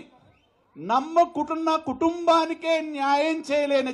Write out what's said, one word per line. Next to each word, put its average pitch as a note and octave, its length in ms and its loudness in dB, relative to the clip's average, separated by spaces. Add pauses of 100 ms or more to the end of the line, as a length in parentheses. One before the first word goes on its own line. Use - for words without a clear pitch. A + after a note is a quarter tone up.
(760)
నమ్ముకుంటున్న D#4+ 960 0 (180)
కుటుంబానికే E4 920 0
న్యాయం D4+ 580 0 (100)
చేయలేని C#4 460 0